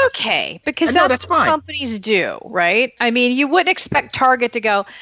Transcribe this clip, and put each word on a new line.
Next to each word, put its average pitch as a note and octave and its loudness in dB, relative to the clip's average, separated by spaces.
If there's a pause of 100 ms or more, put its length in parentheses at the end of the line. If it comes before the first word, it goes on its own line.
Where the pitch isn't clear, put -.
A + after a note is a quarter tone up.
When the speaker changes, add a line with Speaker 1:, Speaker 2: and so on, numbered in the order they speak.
Speaker 1:
okay, D#3+ -4
because D4+ -2
Speaker 2:
No, - 4
Speaker 1:
that's B3 -2
Speaker 2:
that's - -16
Speaker 1:
what E4 2
Speaker 2:
fine. - 2
Speaker 1:
companies D4 -4
do, F3+ 0
right? F#3 0
I A#3 2
mean, B3 2
you C#4 0
wouldn't F4 2
expect - -2
Target B3+ 2
to A#3+ -4
go, G3+ 0 (160)